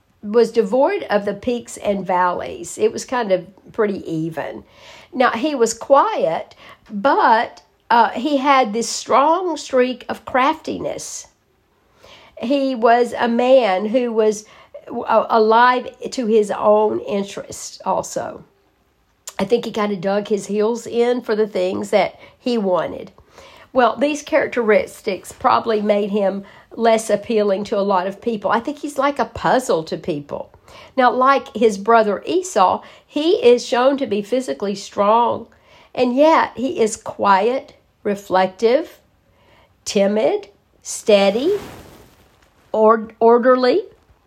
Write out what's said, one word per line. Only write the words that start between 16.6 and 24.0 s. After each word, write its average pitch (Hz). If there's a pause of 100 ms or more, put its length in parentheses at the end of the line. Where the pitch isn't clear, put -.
interests -
also. - (920)
I 196
think 233
he 220
kind 208
of 190
dug 196
his 196
heels 214
in 240
for 226
the 214
things 202
that 190 (220)
he 240
wanted. 180 (600)
Well, 240
these 294